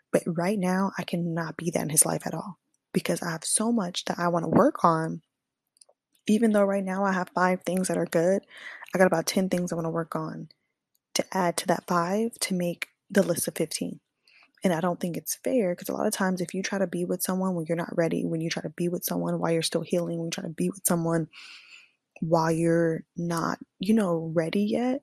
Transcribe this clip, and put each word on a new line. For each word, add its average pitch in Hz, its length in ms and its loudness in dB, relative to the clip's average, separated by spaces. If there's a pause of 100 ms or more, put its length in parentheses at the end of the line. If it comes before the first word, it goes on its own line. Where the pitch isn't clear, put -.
(120)
But - 140 4
right 175 320 0
now, 185 400 0
I 175 60 -4
cannot 165 540 -4
be 165 140 -4
that - 120 0
in 165 60 -2
his 156 160 4
life 165 200 -2
at - 80 -6
all 165 260 -10 (340)
because 175 280 0
I 175 100 -6
have 160 120 -8
so - 280 0
much 190 340 -2
that 180 140 -4
I 175 100 2
wanna 170 200 0
work 185 340 4
on. 165 380 4 (1040)
Even 214 240 4
though 208 120 6
right 196 200 0
now 190 220 -2
I 190 80 2
have 185 220 -2
five 185 280 4
things 185 260 0
that 170 80 0
are 170 80 0
good, 180 380 2 (500)
I - 40 2
got 185 100 8
about 165 200 2
ten 190 220 2
things 180 220 -2
I 170 40 -4
wanna 165 160 -4
work 165 240 -4
on 160 340 -6 (680)
to - 160 0
add 175 260 0
to - 100 -6
that 175 200 0
five 185 540 0
to - 140 -2
make 175 320 -4 (220)
the 196 140 4
list 170 240 -2
of - 80 -8
fifteen. 170 440 -4 (640)
And 185 100 2
I 160 80 -2
don't 175 180 -2
think 170 180 -6
it's - 180 -8
fair 196 400 0
'cause - 140 -12
a - 40 -4
lot 69 140 0
of 214 60 -2
times 185 280 0
if 175 120 -6
you 185 100 -4
try 196 160 -4
to 190 80 0
be 175 180 -4
with 180 160 -4
someone 185 340 -2
when 165 120 -4
you're 165 100 -2
not 165 200 -6
ready, 170 280 0
when 165 160 -2
you 165 80 -2
try - 140 -6
to 165 60 -6
be 175 200 -2
with 175 160 -6
someone 175 340 -2
while 170 120 0
you're 165 100 2
still 165 200 -2
healing, 170 360 -2
when 165 100 -4
you 170 40 -6
try - 120 -8
to 175 60 -6
be 180 200 -2
with - 160 -10
someone 165 440 2 (920)
while 165 300 2
you're 165 520 2 (120)
not, 170 440 -2 (200)
you 190 140 2
know, 170 420 2
ready 170 280 2
yet, 233 400 0